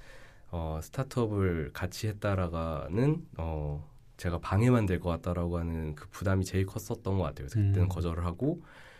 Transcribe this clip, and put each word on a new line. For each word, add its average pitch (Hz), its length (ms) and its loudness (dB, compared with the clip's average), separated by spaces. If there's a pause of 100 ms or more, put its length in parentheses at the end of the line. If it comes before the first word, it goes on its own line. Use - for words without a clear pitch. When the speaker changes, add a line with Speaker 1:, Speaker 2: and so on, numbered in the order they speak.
(520)
Speaker 1:
어, 80 300 -4
스타트업을 104 880 0
같이 - 360 -4
했다라가는, 92 1160 0 (120)
어, 76 500 -4 (300)
제가 85 220 -2
방해만 113 480 4
될 90 120 2
것 87 120 -2
같다라고 87 480 0
하는 80 360 -2
그 - 140 -16
부담이 95 340 0
제일 95 220 0
컸었던 - 380 -6 (140)
것 - 60 4
같아요. - 240 -4
그래서 - 120 -4
그때는 95 240 6
Speaker 2:
음. 92 60 4
Speaker 1:
거절을 87 360 0
하고, 135 360 0 (380)